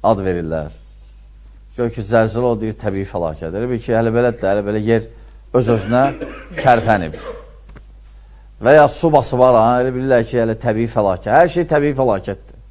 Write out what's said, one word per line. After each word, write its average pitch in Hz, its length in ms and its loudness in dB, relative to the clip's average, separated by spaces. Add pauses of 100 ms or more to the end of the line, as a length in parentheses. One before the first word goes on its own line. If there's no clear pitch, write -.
ad 101 220 2
verirlər. 80 480 -4 (1000)
Gör 117 160 -4
ki, 113 160 -10
zəlzələ 113 460 2
o 113 60 -2
deyir 110 200 -6
təbii 98 280 -4
fəlakət. 82 460 -6
Elə 110 160 -6
bil 117 140 -4
ki, 120 100 -2
hələ 113 220 0
belədir 120 260 0
də, 98 120 0
hələ 104 120 0
belə 107 180 -4
yer 110 260 0 (460)
öz-özünə 117 480 2 (520)
tərpənib. 110 640 2 (1500)
Və 135 140 6
ya 147 100 8
su - 240 -2
basıb 127 320 2
ara, 123 200 6 (180)
elə 127 140 -2
bilirlər 127 320 0
ki, 123 120 -2
hələ 113 220 0
təbii 113 300 -2
fəlakət. 101 440 0
Hər 170 160 6
şey 175 180 -2
təbii 147 280 0
fəlakətdir. 101 720 -4